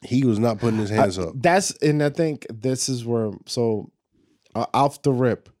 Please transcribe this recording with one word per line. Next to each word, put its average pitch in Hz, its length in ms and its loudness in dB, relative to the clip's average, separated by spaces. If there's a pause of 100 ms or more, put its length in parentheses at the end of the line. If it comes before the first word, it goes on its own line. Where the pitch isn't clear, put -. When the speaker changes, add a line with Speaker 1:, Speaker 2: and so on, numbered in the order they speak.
Speaker 1:
He 135 220 0
was 107 140 2
not 113 200 2
putting 110 200 0
his 104 100 -2
hands 101 300 2
Speaker 2:
I, 92 40 -4
Speaker 1:
up. 82 120 -6
Speaker 2:
that's, 170 420 2
and 151 240 2
I 147 80 2
think 156 420 -4
this 127 380 -4
is 120 160 -6
where, 117 260 -2 (140)
so, 113 460 -2 (640)
uh, 113 180 -2
off - 300 2
the 143 100 2
rip, 123 340 0 (140)